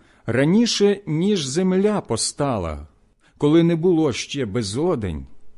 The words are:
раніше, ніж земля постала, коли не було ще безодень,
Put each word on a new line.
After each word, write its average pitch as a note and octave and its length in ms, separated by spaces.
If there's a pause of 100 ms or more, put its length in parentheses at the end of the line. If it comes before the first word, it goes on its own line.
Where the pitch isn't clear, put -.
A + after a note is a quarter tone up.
(260)
раніше, G3+ 800
ніж E3 400
земля F#3 560
постала, G2 840 (500)
коли D#3 260
не E3+ 120
було D#3+ 380
ще - 320
безодень, G#2 800 (320)